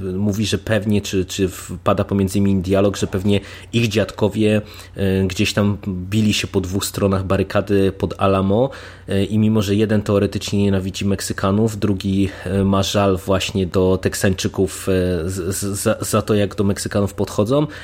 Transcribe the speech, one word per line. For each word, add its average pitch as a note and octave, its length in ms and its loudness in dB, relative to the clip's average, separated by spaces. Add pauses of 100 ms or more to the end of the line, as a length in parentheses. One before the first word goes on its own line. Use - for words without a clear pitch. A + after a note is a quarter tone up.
y, F#2 120 -6
mówi, G2+ 320 0
że F#2+ 120 0
pewnie, G#2 440 0
czy, F#2 240 -2
czy F#2+ 240 -2
wpada F#2 540 -2
pomiędzy G2 360 0
nimi G2 220 2
dialog, F#2+ 360 2
że G#2 100 -2
pewnie G2+ 320 0 (340)
ich A#2 140 2
dziadkowie, G#2+ 760 0 (360)
y, F#2+ 300 2
gdzieś F#2+ 260 0
tam G2+ 240 2 (100)
bili G2+ 460 0
się - 140 -2
po G2 140 0
dwóch F#2 240 -2
stronach F#2+ 380 0
barykady G2 680 2
pod F#2 260 -4
Alamo, G2 520 2 (400)
y, G2 160 0
i G#2+ 140 0
mimo, G#2+ 220 4
że G2 140 0
jeden G#2+ 260 2
teoretycznie G2+ 600 0
nienawidzi G2 420 0
Meksykanów, G2+ 760 0
drugi, G2 500 0 (320)
y, - 20 4
ma G2 200 4
żal G2 420 2
właśnie F#2+ 420 0
do F#2 340 2
Teksańczyków, F#2+ 880 -2
y, F2+ 400 0
z-, F#2+ 260 -4
z-, G2 260 -4
za, G#2+ 200 0
za G#2+ 200 0
to, A2 120 0
jak G2+ 220 0
do G#2 80 0
Meksykanów G2+ 500 0
podchodzą, A#2+ 540 0 (160)